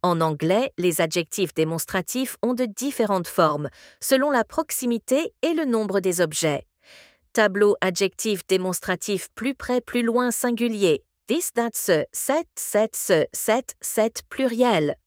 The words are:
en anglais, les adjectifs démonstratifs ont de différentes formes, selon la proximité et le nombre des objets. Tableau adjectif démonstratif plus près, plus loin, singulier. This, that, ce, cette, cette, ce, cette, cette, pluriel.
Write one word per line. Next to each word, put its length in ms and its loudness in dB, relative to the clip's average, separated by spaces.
en 180 2
anglais, 580 0
les 220 0
adjectifs 540 -2
démonstratifs 880 -4
ont 120 0
de 120 -2
différentes 600 -2
formes, 420 2
selon 300 2
la 140 2
proximité 880 -2
et 120 2
le 100 0
nombre 360 0
des 200 0
objets. 460 0
Tableau 480 4
adjectif 640 -2
démonstratif 880 -2
plus 200 -4
près, 260 -4
plus 220 -4
loin, 280 0
singulier. 760 0
This, 260 -2
that, 220 0
ce, 380 2
cette, 440 -2
cette, 400 -2
ce, 360 2
cette, 480 -2
cette, 500 -2
pluriel. 680 2